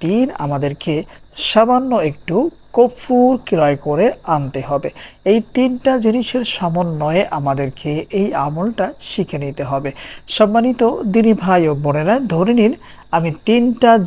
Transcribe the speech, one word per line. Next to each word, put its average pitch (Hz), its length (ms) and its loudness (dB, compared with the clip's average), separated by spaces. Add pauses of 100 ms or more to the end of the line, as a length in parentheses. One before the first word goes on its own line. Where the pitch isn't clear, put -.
তিন, 214 260 0 (180)
আমাদেরকে 143 500 -4 (560)
সামান্য 247 400 2 (200)
একটু 165 260 -6 (400)
কর্পূর 247 540 2 (140)
ক্রয় 147 420 0
করে 151 200 2 (280)
আনতে 139 340 -4
হবে। 139 200 -4 (420)
এই 226 80 4 (140)
তিনটা 254 400 0 (120)
জিনিসের 233 380 0 (140)
সমন্বয়ে 165 640 0 (160)
আমাদেরকে 139 520 -4 (300)
এই 208 80 0 (180)
আমলটা 185 400 -2 (240)
শিখে 170 280 -4
নিতে 139 320 -8
হবে। 139 200 -4 (460)
সম্মানিত 233 460 2 (320)
দিনী 226 180 4 (100)
ভাই 180 280 2
ও - 20 2 (120)
বোনেরা, 151 300 0 (180)
ধরে 185 280 2
নিন 233 140 2 (420)
আমি 165 140 0 (140)
তিনটা 240 460 4 (160)